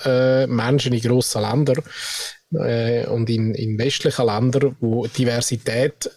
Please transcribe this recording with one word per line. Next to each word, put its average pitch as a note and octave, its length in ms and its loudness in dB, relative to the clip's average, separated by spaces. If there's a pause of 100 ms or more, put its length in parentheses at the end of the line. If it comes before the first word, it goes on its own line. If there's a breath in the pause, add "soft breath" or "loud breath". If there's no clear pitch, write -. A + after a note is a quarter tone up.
äh, C3 420 2
Menschen B2 460 0
in A2+ 80 0
grossen A#2+ 400 2
Ländern, C3 420 0 (680 loud breath)
äh, A#2 540 0
und A#2 220 -2
in, A2+ 240 0
in G#2+ 240 -4
westlichen C3+ 480 0
Ländern, B2+ 540 2
wo A#2 260 0
Diversität A#2+ 1120 -2